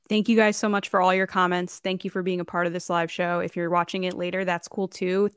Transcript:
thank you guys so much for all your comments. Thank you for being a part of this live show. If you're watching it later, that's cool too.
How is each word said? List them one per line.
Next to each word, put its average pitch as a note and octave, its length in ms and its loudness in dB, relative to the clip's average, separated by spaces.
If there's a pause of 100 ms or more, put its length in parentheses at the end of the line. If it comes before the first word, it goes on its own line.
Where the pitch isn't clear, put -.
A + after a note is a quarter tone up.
thank G#3+ 180 0
you A#3 80 4
guys G#3+ 220 4
so A3 100 -2
much G3+ 220 0
for F#3+ 120 2
all F#3 120 4
your F#3+ 140 2
comments. F3+ 520 0
Thank F#3 240 -4
you F#3+ 60 -4
for F#3 140 -6
being F3+ 160 -2
a E3+ 60 -4
part F3 220 -2
of E3+ 60 -4
this F3+ 160 -6
live E3+ 220 0
show. F3 280 -2
If F3+ 160 -4
you're E3+ 140 -2
watching F3 360 0
it F3+ 100 -4
later, F3+ 280 -4
that's F3 240 -2
cool F#3+ 200 -4
too. F#3+ 500 0